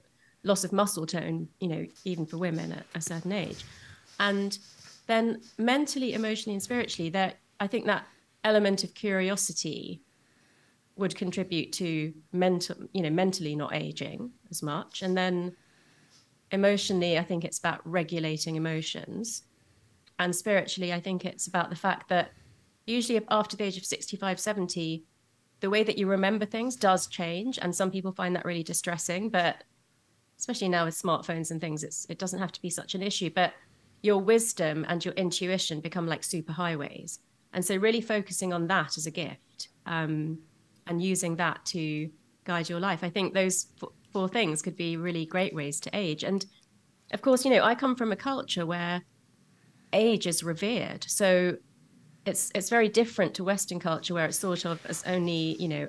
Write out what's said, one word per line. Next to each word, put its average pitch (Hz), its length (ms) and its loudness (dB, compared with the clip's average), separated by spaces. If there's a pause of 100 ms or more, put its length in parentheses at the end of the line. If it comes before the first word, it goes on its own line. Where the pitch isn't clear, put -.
(420)
loss 190 220 2
of 180 80 -2
muscle 196 340 2
tone, 165 400 -4 (140)
you 185 80 -2
know, 160 180 -4 (180)
even 170 220 -2
for 160 120 -10
women 165 340 -2
at - 140 -10 (100)
a 170 40 -4
certain 165 300 -6
age. 196 340 -4 (540)
And 202 400 2 (480)
then 226 360 2 (160)
mentally, 262 560 2
emotionally, 220 400 -2
and 196 80 -4
spiritually, 240 480 -2
there, 185 240 0 (260)
I 202 80 0
think 226 180 -2
that 196 180 2 (380)
element 208 400 6
of - 120 -8
curiosity 190 1040 -2 (960)
would 190 200 -2
contribute 185 560 -2
to 160 420 -2 (180)
mental, 180 440 2 (160)
you 190 100 0
know, 156 80 0
mentally 175 460 2
not 147 180 -2
aging 156 560 -6 (180)
as - 140 -8
much. 151 400 -6
And 185 140 0
then 180 400 0 (960)
emotionally, 196 640 4
I 170 60 2
think 170 200 -2
it's - 140 -6
about - 260 -2
regulating 160 720 -2
emotions. 160 880 -4 (800)
And 180 140 2
spiritually, 185 580 0
I 175 80 -2
think 185 240 -2
it's - 240 -6
about 175 200 2
the - 80 -6
fact - 340 -2
that 180 200 4 (560)
usually 233 420 2
after 214 280 2
the 208 80 -2
age 190 120 -2
of 185 80 -10
sixty-five, 190 540 -4
seventy, 170 640 -2 (560)
the 196 100 -2
way 214 140 4
that 214 160 2
you 196 80 2
remember 196 380 2
things 233 320 -4
does 185 320 4
change. 185 520 -4
And 180 140 0
some 190 160 2
people 190 220 -4
find 180 240 0
that - 80 -4
really 170 180 -2
distressing, 175 680 -2
but 175 340 2 (760)
especially 214 300 -2
now 175 160 4
with 165 100 -2
smartphones 165 560 -2
and 160 100 -4
things, 156 220 -4
it's, - 260 -10
it 170 120 -10
doesn't 185 180 -4
have 185 140 -2
to - 100 -12
be 175 80 -6
such - 240 -6
an 190 80 -4
issue, 196 280 -2
but 180 220 4 (500)
your 208 160 6
wisdom 190 720 4
and 170 160 0
your 185 100 -2
intuition 180 680 0
become 165 260 -4
like 160 160 -2
superhighways. 165 960 -4 (340)
And 180 120 -2
so 196 100 0
really 220 260 4
focusing 196 520 -2
on 170 160 0
that 175 280 2
as 156 100 -6
a 160 40 -4
gift, - 600 -10 (160)
um, 156 520 -2 (480)
and 170 160 -2
using 180 340 0
that 165 280 -2
to 156 460 -4 (340)
guide 170 240 -2
your 170 100 -4
life. 180 240 -2
I 175 60 -2
think 185 240 0
those 185 360 2 (140)
f-, - 60 -10 (240)
four 190 160 0
things 185 320 2
could - 160 -6
be 165 220 -2
really 170 260 -2
great 185 300 0
ways 147 260 -4
to - 140 -10
age. 175 280 -2
And 190 220 0 (640)
of 214 120 -4
course, 254 200 6
you 269 80 2
know, 226 120 8
I 226 120 6
come 247 220 0
from 226 160 -2
a 190 40 0
culture 262 500 -2
where 175 340 -2 (960)
age 220 320 4
is 165 180 0
revered. 175 600 -2
So 180 520 4 (720)
it's, - 280 -2
it's 196 140 -2
very 233 220 6
different 220 460 4
to 190 80 -4
Western 190 360 0
culture 165 320 -2
where 165 140 2
it's - 120 -2
thought 180 280 -2
of 165 180 -4
as - 220 -6
only, 170 520 0
you 175 100 -2
know, 147 200 -4